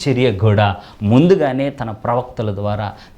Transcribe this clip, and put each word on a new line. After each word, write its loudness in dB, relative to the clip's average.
చర్య 2
కూడా 2
ముందుగానే 2
తన -8
ప్రవక్తల -4
ద్వారా -6